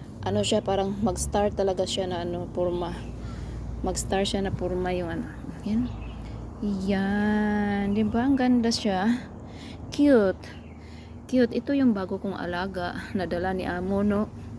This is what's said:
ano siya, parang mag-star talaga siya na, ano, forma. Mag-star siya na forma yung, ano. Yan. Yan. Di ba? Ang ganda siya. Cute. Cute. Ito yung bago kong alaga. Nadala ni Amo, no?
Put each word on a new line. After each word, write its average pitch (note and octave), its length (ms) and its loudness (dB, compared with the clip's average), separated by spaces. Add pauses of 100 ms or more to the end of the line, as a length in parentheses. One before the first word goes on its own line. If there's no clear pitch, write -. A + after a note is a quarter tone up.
(220)
ano G3+ 240 0
siya, G#3 160 2
parang G3 400 0
mag-star G#3 520 2
talaga F#3+ 320 2
siya F#3+ 240 -2
na, F3 160 -2
ano, F3 280 -4
forma. F3 400 0 (880)
Mag-star F#3+ 440 0
siya G3 200 0
na F#3+ 80 0
forma F3+ 400 0
yung, F3+ 160 -2
ano. E3 160 -4 (400)
Yan. A#3 240 0 (720)
Yan. G3+ 1400 2
Di A3 80 4
ba? A3 160 2
Ang C4+ 160 4
ganda B3 320 4
siya. A3 640 0 (540)
Cute. A#3+ 560 6 (880)
Cute. A#3+ 240 4
Ito B3 160 -2
yung C4+ 240 4
bago F#3+ 240 -4
kong G3 160 -4
alaga. F3 800 -4
Nadala F3+ 400 0
ni F#3 80 -2
Amo, F#3 400 0
no? G#3 240 2 (320)